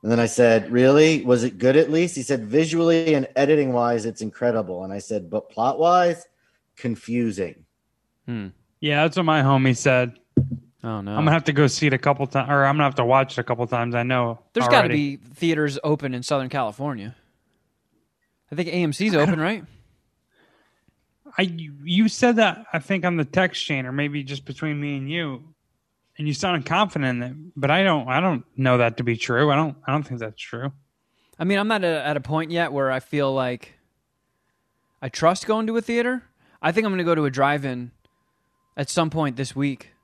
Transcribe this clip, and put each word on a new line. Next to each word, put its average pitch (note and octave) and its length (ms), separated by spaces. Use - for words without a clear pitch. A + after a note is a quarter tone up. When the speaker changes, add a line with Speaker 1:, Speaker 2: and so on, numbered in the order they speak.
Speaker 1:
And G#2+ 80
then A#2 80
I A#2 80
said, A2+ 460
"Really? C#3 520
Was B2 200
it A#2+ 140
good B2+ 180
at D#3 140
least?" E3+ 260
He C3+ 60
said, B2 240
"Visually E3 680
and C3+ 220
editing C#3 360
wise, A#2+ 340
it's A2+ 160
incredible." G#2+ 640
And F#2+ 80
I G2+ 60
said, G2 320
"But G#2 200
plot B2+ 280
wise, F3 480
confusing." A2 880
Speaker 2:
Hmm. A2 220
Speaker 3:
Yeah, D3 240
that's D#3+ 120
what F3+ 100
my D#3 160
homie C3 340
said. B2+ 420
Speaker 2:
Oh, A2 160
no. G2+ 120
Speaker 3:
I'm A2 60
gonna D3+ 120
have D#3+ 140
to D#3 80
go C#3+ 160
see - 180
it C#3 60
a C3 60
couple C#3 280
times, C3 240
or C#3 140
I'm C#3 100
gonna D3+ 100
have C#3 120
to B2+ 80
watch C3 340
it - 0
a A#2+ 60
couple A#2+ 240
times. A#2+ 260
I A#2+ 80
know A#2+ 380
Speaker 2:
There's B3 140
gotta A#3+ 120
Speaker 3:
already. D3 300
Speaker 2:
be - 40
theaters D3+ 500
open C#3+ 300
in B2 100
Southern C3+ 240
California. B2 680
I D3 60
think E3+ 120
A D#3 40
M E3+ 200
C's G3 220
Speaker 3:
I D#3+ 60
Speaker 2:
open, E3 180
Speaker 3:
don't - 60
Speaker 2:
right? G3 200
Speaker 3:
I, F#3 40
you F#3 240
said A#3+ 280
that, G#3+ 360
I E3 80
think, F3+ 240
on F3 120
the D#3 80
text F3+ 400
chain, C3+ 220
or B2+ 60
maybe C#3+ 320
just C3+ 200
between D3 360
me C#3+ 160
and C3+ 120
you, D#3 460
and D3+ 80
you D3 80
sounded E3+ 320
confident D#3 560
in B2 80
it, C3+ 60
but C#3 140
I F3+ 140
don't, D3+ 240
I C3 120
don't F3 240
know C3 200
that A#2 200
to B2 60
be A#2+ 120
true. B2 340
I C#3 60
don't, D3+ 200
I C3 60
don't D3 100
think B2+ 180
that's A2 220
true. C3 300
Speaker 2:
I D#3+ 60
mean, G3 140
I'm G3+ 100
not G#3+ 160
a, D#3+ 200
at D3 140
a - 20
point D#3 300
yet E3+ 220
where C#3 180
I C3 100
feel C#3 320
like B2+ 460
I C3+ 80
trust E3 380
going A3 220
to A3+ 80
a A#3 40
theater. A#3 440
I D#3+ 120
think G#3+ 140
I'm G3+ 60
gonna F3+ 120
go E3+ 100
to D#3 100
a C#3 60
drive-in C3 640
at C#3+ 140
some E3 200
point D3 260
this C3 180
week. C#3 360